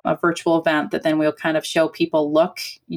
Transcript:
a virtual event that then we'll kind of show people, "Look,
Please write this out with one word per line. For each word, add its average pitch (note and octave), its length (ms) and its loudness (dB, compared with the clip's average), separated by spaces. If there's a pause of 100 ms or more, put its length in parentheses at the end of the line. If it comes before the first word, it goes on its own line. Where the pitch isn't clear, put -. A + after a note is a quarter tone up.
a D3+ 120 0
virtual E3 420 0
event D3+ 340 0
that D#3 100 -4
then D#3 160 2
we'll D3+ 140 2
kind D#3 240 -2
of D#3 100 -2
show D#3+ 220 0
people, D#3 440 0
"Look, D#3+ 280 2 (360)